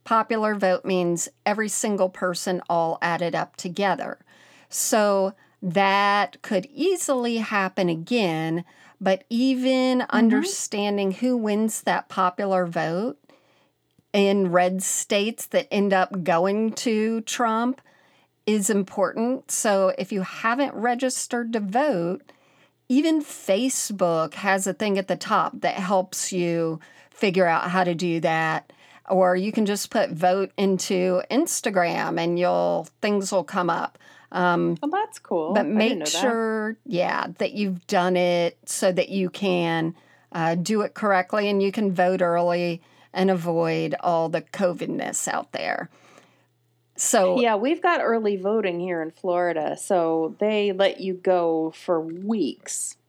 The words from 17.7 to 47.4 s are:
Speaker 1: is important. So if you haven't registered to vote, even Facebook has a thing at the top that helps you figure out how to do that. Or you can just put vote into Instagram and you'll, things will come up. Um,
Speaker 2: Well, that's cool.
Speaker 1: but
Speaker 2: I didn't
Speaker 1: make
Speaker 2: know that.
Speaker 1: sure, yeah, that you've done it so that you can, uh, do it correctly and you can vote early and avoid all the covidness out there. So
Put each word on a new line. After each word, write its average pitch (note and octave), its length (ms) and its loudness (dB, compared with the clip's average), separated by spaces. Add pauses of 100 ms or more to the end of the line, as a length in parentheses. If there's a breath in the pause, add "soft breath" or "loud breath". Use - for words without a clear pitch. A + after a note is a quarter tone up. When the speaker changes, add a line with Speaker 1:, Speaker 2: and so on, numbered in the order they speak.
Speaker 1:
is G#3+ 240 2
important. A3 800 -2
So F#3+ 480 2
if F#3+ 120 -6
you G3+ 120 -2
haven't B3 520 -2
registered A#3+ 760 -4
to A#3 80 -2
vote, G3+ 720 -2 (560 soft breath)
even D#4 340 2
Facebook F#3+ 1120 -2
has G3 320 0
a F#3+ 60 0
thing G3 260 -2
at F#3+ 100 -2
the F3+ 80 -2
top E3+ 440 -2
that - 140 0
helps F#3 580 -2
you E3+ 480 -2 (300 loud breath)
figure F#3 360 2
out E3 240 0
how F#3 140 2
to F3 100 0
do E3 260 -2
that. D#3+ 520 -2 (380 loud breath)
Or F#3 260 4
you G3 160 0
can A3 120 2
just G3+ 260 -2
put - 200 0
vote F3+ 480 2
into F#3 720 0
Instagram F3 920 0
and E3+ 160 0
you'll, F3 500 0 (120)
things G3+ 320 -2
will F#3 120 0
come F3+ 260 -2
up. E3 280 -4 (340 loud breath)
Um, F3 500 2
Speaker 2:
Well, D4 80 -4
that's G#4 280 -4
cool. E3+ 360 -2
Speaker 1:
but G#3 60 4
Speaker 2:
I - 40 4
didn't F#3 140 -2
Speaker 1:
make A3 200 2
Speaker 2:
know D#3 60 -6
that. D3 60 -4
Speaker 1:
sure, A3 760 -2
yeah, F3 420 -2 (120)
that G3 140 -2
you've F#3+ 340 -4
done F#3 320 2
it F3 480 0
so - 260 0
that F3+ 160 0
you F#3 220 -2
can, E3+ 640 0 (380 soft breath)
uh, E3 240 0
do G#3 260 0
it G3+ 100 -6
correctly G3+ 560 0
and G3+ 140 2
you G3 100 2
can G#3 200 0
vote F3+ 280 2
early F3 600 0 (320 soft breath)
and F#3+ 160 2
avoid E3 720 0
all E3 280 0
the D#3+ 140 -4
covidness - 840 -4
out - 260 -6
there. - 360 -6 (1080 soft breath)
So F#3 440 2